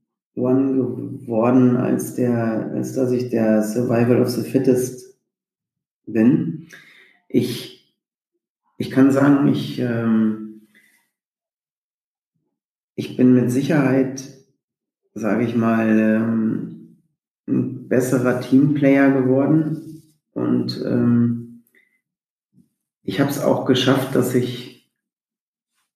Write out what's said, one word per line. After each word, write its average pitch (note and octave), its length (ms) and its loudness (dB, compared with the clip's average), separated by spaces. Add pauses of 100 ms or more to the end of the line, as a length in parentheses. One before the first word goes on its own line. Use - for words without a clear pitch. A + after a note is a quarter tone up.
(360)
one C3 380 0
geworden, B2 1000 0
als - 400 -2
der, A#2 580 -2
als B2 200 -6
dass B2+ 180 -2
ich B2 180 -2
der A2 340 2
Survival A#2+ 580 2
of - 80 0
the - 200 -6
Fittest B2+ 680 -2 (880)
bin. A#2 600 0 (600)
Ich, - 680 -6 (800)
ich A2+ 140 -6
kann C3+ 200 4
sagen, C#3 360 4
ich, C#3+ 320 -2
ähm, A2 880 -2 (2250)
ich - 220 -10
bin B2+ 160 4
mit B2 180 2
Sicherheit, C3+ 760 0 (840)
sag G#2+ 280 -2
ich A#2 140 -2
mal, A2+ 320 2
ähm, A2 1080 0 (500)
ein B2+ 400 -4
besserer B2+ 540 0
Teamplayer C#3 680 4
geworden. C3+ 1000 0 (200)
Und, B2 520 -2
ähm, A#2+ 760 0 (1400)
ich - 180 -4
hab's - 200 -4
auch - 240 -2
geschafft, B2+ 500 0
dass B2+ 200 0
ich - 560 -6 (1040)